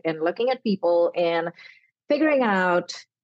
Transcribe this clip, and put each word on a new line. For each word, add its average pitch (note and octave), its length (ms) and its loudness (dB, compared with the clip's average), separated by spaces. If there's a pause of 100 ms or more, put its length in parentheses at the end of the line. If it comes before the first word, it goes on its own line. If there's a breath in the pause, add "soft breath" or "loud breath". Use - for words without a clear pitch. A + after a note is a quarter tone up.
and D#3+ 160 -4
looking F3+ 300 -2
at B3+ 120 -4
people F3 540 0
and E3+ 360 -2 (560 loud breath)
figuring D4 340 2
out, F#3 500 0 (320)